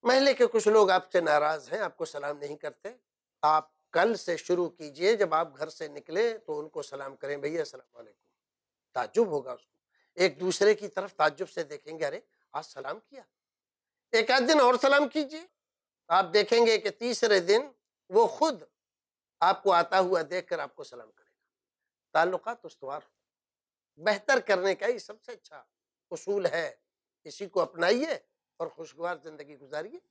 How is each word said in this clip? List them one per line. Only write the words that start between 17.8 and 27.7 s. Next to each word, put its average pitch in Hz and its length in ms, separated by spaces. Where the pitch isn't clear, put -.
वो 220 160
खुद 262 400
आपको 190 280
आता 170 280
हुआ 185 240
देखकर 170 380
आपको 143 240
सलाम 120 240
करेगा। - 360
ताल्लुकात 180 500
उस्तवार, 147 420
बेहतर 208 420
करने 190 340
का 196 120
ही 240 120
सबसे 214 340
अच्छा 147 340
उसूल 190 360
है, 156 360
इसी 165 220
को 180 140
अपनाइए 185 640